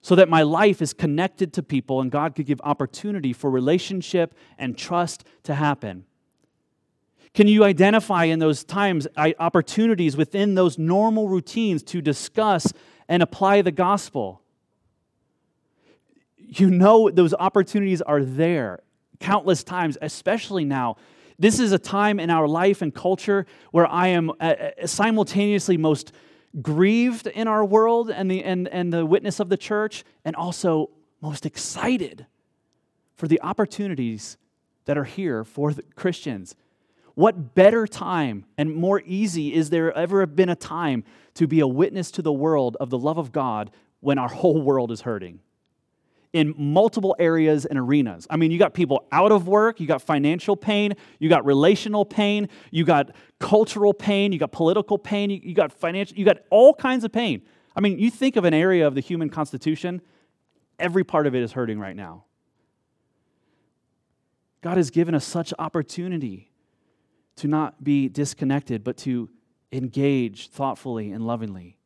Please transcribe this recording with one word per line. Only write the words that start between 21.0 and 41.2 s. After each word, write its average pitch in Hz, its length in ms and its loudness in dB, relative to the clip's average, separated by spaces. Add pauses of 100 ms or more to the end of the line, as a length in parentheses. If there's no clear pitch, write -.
This 214 220 4
is 220 140 2
a 185 60 2
time 202 400 -2
in 170 100 -4
our 160 180 2
life 180 340 0
and 156 120 -4
culture 190 520 -2 (260)
where - 160 4
I 180 220 0
am, 170 200 0
uh, - 40 -8 (100)
uh, 160 440 -4
simultaneously 208 880 0
most 156 380 0 (480)
grieved 220 680 0
in 226 200 -4
our 214 160 2
world 226 460 2
and 190 220 -4
the, 185 120 -2
and, 180 260 -4
and 175 220 -4
the 165 140 -2
witness 185 340 0
of 190 100 -4
the 190 80 0
church, 214 460 -6 (200)
and 156 120 -8
also 165 540 -2 (320)
most 151 240 -10
excited 160 800 -6 (920)
for 165 120 -6
the 156 140 4
opportunities 160 960 -6 (480)
that 143 120 -2
are 143 60 -2
here 131 400 -6
for 143 300 -4
the 139 100 -12 (120)
Christians. 135 600 -8 (600)
What 175 400 0
better 214 300 6
time 156 600 -6 (120)
and 151 160 -2
more 185 320 0
easy 170 480 -4
is 156 180 0
there 165 220 0
ever 180 320 2
been 170 240 2
a 170 60 0
time 156 480 -4 (300)